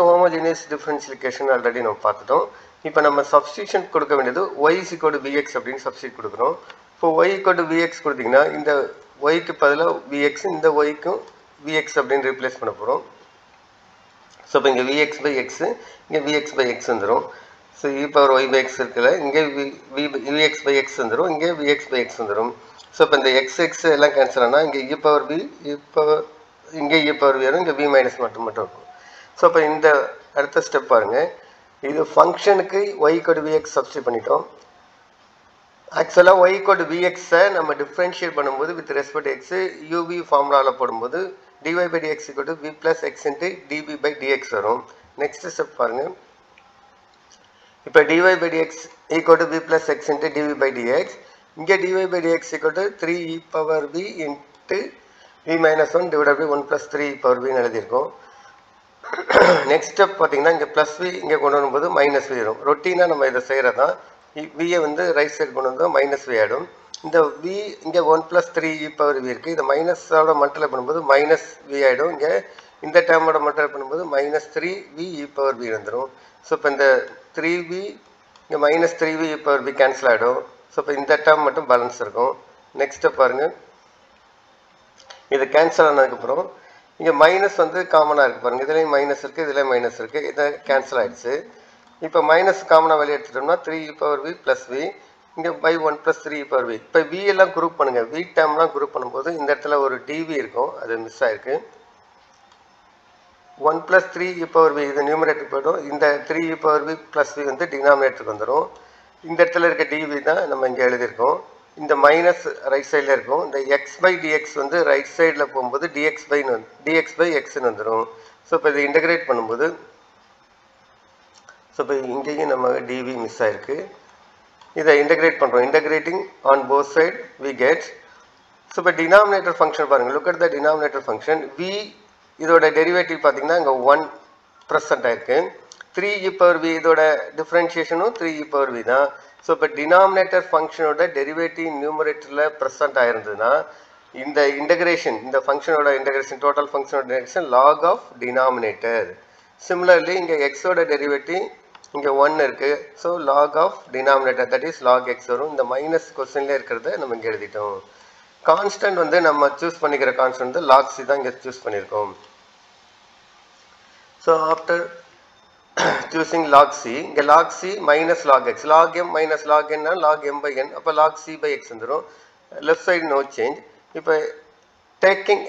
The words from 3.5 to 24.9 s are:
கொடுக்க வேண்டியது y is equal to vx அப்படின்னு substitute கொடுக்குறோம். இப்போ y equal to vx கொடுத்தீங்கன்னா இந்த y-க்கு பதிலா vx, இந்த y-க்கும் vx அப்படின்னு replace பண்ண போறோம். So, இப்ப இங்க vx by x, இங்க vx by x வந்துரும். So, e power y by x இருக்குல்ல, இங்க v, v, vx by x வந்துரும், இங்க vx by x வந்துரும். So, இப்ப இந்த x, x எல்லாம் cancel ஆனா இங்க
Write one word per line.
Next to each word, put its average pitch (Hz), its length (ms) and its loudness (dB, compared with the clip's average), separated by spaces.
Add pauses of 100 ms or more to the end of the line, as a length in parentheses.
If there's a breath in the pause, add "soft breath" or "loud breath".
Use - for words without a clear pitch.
கொடுக்க 156 260 0
வேண்டியது 131 240 -2 (260)
y 175 120 2
is 175 140 -10
equal 156 200 -2
to 135 100 -6
vx 143 200 -2 (120)
அப்படின்னு 127 280 -10
substitute - 340 -12
கொடுக்குறோம். 110 340 -2 (400 loud breath)
இப்போ 170 160 0 (140)
y 190 140 2
equal 190 240 2
to 160 100 -2
vx 165 340 -2
கொடுத்தீங்கன்னா 131 380 4 (140)
இந்த 147 140 0 (600)
y-க்கு 165 220 -2 (100)
பதிலா 151 240 2 (260)
vx, 143 220 0 (180)
இந்த 156 160 2 (160)
y-க்கும் 165 340 -6 (480)
vx 156 180 -2 (160)
அப்படின்னு 135 280 0
replace 127 320 -6
பண்ண 110 180 -4
போறோம். 123 220 -2 (1500)
So, 143 80 2
இப்ப 135 140 2
இங்க 127 160 0
vx 147 240 0 (120)
by 147 60 0 (140)
x, 127 80 -12 (560 loud breath)
இங்க 156 180 -2
vx 147 200 -2 (120)
by 131 60 4 (100)
x - 60 -14 (120)
வந்துரும். 110 320 0 (540 loud breath)
So, - 80 -8 (140)
e 143 40 -4 (100)
power 143 160 6 (100)
y 135 120 0
by 135 140 6
x - 40 -10 (120)
இருக்குல்ல, 120 280 2 (140)
இங்க 143 140 0 (160)
v, 139 100 -4 (300)
v, 143 80 -4 (340)
vx 156 180 2 (120)
by 139 160 2
x 131 60 -6 (140)
வந்துரும், 123 320 -2
இங்க 151 120 -4 (140)
vx 143 200 2 (120)
by 127 120 0
x - 60 -16 (120)
வந்துரும். 107 280 -2 (440 loud breath)
So, - 120 0
இப்ப 147 140 2
இந்த 131 100 2 (120)
x, 131 60 -6 (200)
x - 140 -12 (120)
எல்லாம் 143 220 4
cancel 127 300 2
ஆனா 135 200 4
இங்க 139 120 -4 (160)